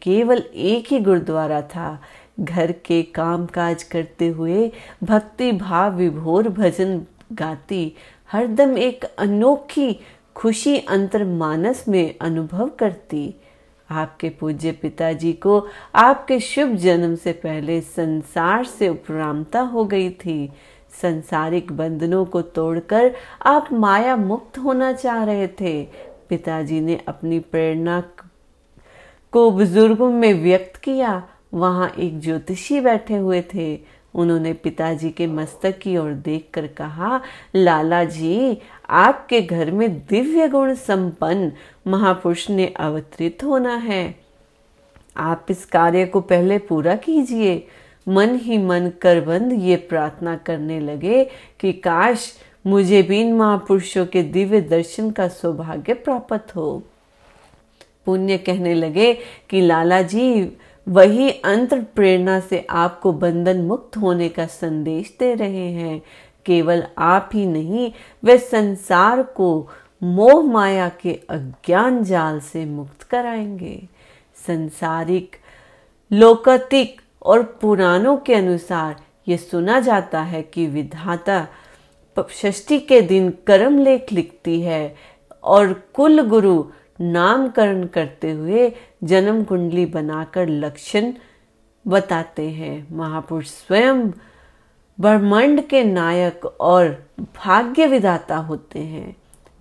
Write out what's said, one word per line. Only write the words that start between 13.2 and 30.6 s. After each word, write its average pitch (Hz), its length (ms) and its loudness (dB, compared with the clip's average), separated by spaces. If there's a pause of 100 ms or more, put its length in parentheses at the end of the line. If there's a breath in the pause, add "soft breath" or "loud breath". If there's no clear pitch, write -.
आपके 156 380 -6
पूज्य 156 420 -6
पिताजी 160 600 -4
को 202 340 0 (280 loud breath)
आपके 262 440 2
शुभ 269 360 -4
जन्म 170 400 0
से 170 160 -6
पहले 160 500 -6
संसार 165 840 -4
से 214 240 -2
उपरामता 156 720 -6
हो 240 260 -2
गई 196 240 -2
थी। 156 440 -8 (480 soft breath)
संसारिक 165 720 -4
बंधनों 165 540 -2
को 180 160 -4
तोड़कर 170 760 -2 (300 loud breath)
आप 294 280 2
माया 220 420 2
मुक्त 214 420 -6
होना 262 360 -2
चाह 247 300 -4
रहे 202 240 -2
थे। 175 360 -6 (460 loud breath)
पिताजी 160 500 -4
ने 160 280 -2
अपनी 165 320 -4
प्रेरणा 165 640 -2 (1300 soft breath)
को 233 200 6
बुजुर्गों 214 600 4
में 233 220 4
व्यक्त 180 440 0